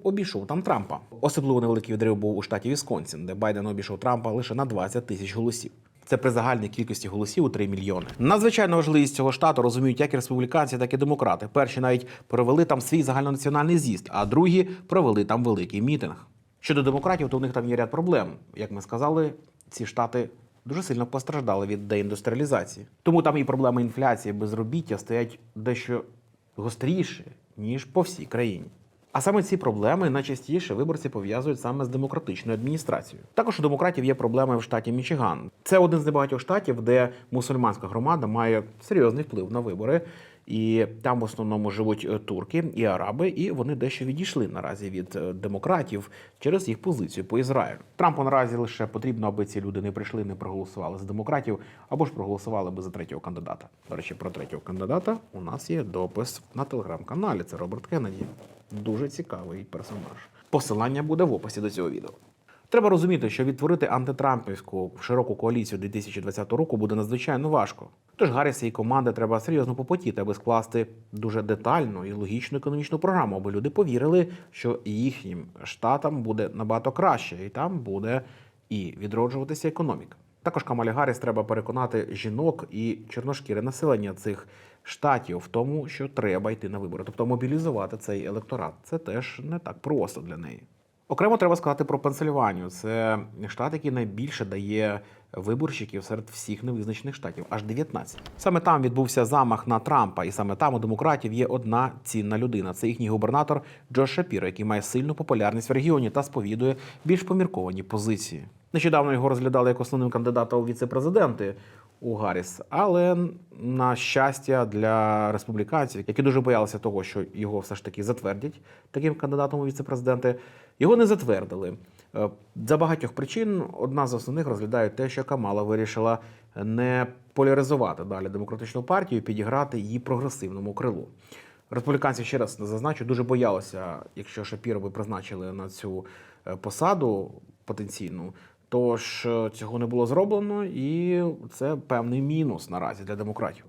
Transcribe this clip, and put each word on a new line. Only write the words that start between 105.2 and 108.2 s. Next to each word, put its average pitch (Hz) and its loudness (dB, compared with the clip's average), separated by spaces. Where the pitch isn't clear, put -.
в - 2
регіоні 135 2
та 139 0
сповідує 123 -2
більш 180 4
помірковані 98 0
позиції. 101 -2